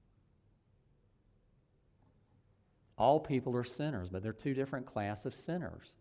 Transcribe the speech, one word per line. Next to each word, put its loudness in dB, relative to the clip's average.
All 8
people 0
are 2
sinners, -4
but -4
they're -2
two -2
different -2
class -2
of -6
sinners. -6